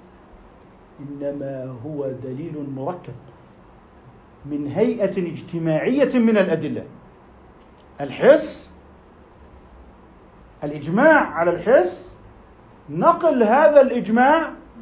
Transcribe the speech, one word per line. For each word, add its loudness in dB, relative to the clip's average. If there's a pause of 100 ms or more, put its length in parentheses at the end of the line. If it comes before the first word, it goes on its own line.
(1000)
إنما -10 (100)
هو -8 (140)
دليل -10 (100)
مركب -10 (1300)
من -8
هيئة -2
اجتماعية -2
من 2
الأدلة، -2 (1160)
الحس 2 (1900)
الإجماع 2
على -2
الحس، 0 (800)
نقل 2
هذا 6
الإجماع 2 (320)